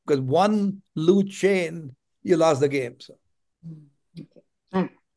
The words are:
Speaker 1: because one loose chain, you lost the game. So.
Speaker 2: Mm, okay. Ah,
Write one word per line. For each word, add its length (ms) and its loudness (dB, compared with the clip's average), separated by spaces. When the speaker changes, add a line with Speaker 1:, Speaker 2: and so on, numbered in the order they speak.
Speaker 1:
because 140 0
one 640 0
loose 400 2
chain, 640 -2
you 140 0
lost 240 2
the 80 2
game. 320 -6
So. 140 -20
Speaker 2:
Mm, 200 -20
okay. 200 -20
Ah, 140 -2